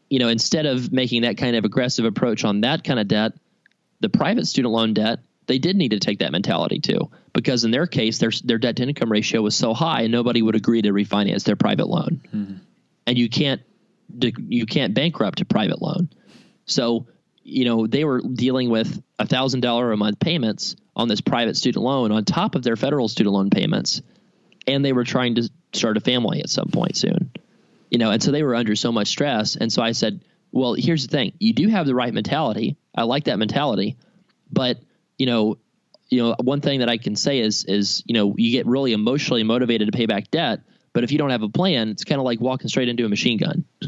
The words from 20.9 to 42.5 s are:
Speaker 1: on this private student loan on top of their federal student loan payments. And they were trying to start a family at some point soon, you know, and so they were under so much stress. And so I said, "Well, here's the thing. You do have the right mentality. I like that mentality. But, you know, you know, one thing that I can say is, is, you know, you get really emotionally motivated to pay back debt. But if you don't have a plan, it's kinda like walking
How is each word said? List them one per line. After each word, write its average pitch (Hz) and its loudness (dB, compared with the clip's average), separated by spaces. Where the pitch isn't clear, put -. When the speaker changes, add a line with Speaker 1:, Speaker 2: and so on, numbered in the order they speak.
Speaker 1:
on 117 -2
this 107 -2
private 117 0
student 117 0
loan 123 0
on 107 0
top - 0
of - -2
their 120 0
federal 131 0
student 104 0
loan 98 2
payments. 98 0
And 139 0
they 135 2
were 123 2
trying 120 0
to 117 0
start 110 0
a - 2
family 123 0
at - -6
some - -2
point - -2
soon, - 0
you 120 0
know, 110 2
and 113 2
so 139 2
they 151 2
were 127 2
under 113 0
so 120 0
much 107 0
stress. 120 -2
And 110 -2
so - 0
I 117 0
said, 113 -2
"Well, 123 0
here's 143 0
the - -8
thing. 120 0
You 110 2
do 143 2
have 190 0
the 131 2
right 123 -2
mentality. 113 -2
I - -2
like 127 0
that 113 0
mentality. 110 0
But, 123 0
you 131 0
know, 110 2
you 127 4
know, 117 2
one 139 0
thing 139 0
that 117 2
I 120 2
can 110 -4
say 139 0
is, 107 0
is, 101 0
you 120 -2
know, 104 2
you 117 2
get 123 0
really 127 2
emotionally 120 0
motivated 113 2
to - -2
pay 120 2
back 107 -2
debt. 143 -2
But 120 2
if 117 -2
you 147 0
don't 143 2
have 120 0
a 107 -2
plan, 127 0
it's 104 -8
kinda 143 0
like 120 -2
walking 127 -2